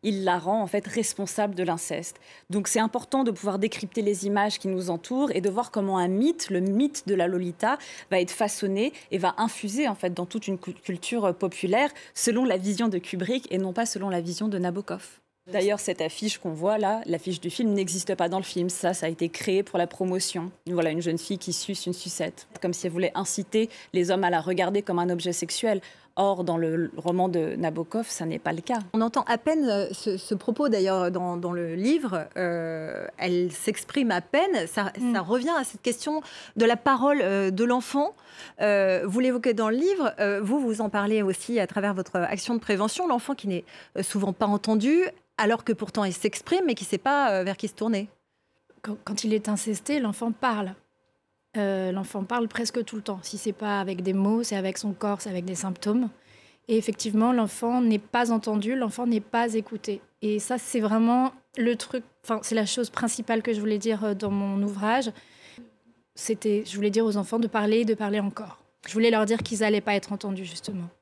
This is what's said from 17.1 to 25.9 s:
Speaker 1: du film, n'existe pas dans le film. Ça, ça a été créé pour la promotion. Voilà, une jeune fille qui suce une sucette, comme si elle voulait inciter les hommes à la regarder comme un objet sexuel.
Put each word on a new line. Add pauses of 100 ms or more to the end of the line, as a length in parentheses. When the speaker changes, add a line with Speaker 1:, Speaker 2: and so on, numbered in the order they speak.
Speaker 1:
du
film,
n'existe
pas
dans
le
film.
Ça,
ça
a
été
créé
pour
la
promotion. (160)
Voilà,
une
jeune
fille
qui
suce
une
sucette, (140)
comme
si
elle
voulait
inciter (240)
les
hommes
à
la
regarder
comme
un
objet
sexuel. (340)